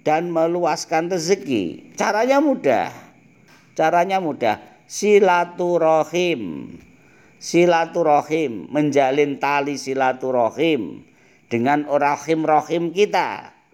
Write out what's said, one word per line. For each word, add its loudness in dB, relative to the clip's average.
dan -2
meluaskan -2
rezeki? -4
Caranya 0
mudah. 0
Caranya 2
mudah. -2
Silaturahim. 0
Silaturahim, 0
menjalin 2
tali -2
silaturahim -2
dengan 0
rahim-rahim 0
kita. -2